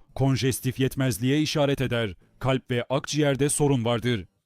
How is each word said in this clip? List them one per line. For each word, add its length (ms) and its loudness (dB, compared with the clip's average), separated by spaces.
konjestif 640 0
yetmezliğe 600 0
işaret 400 0
eder. 320 -2
Kalp 320 -2
ve 120 0
akciğerde 680 0
sorun 360 2
vardır. 400 0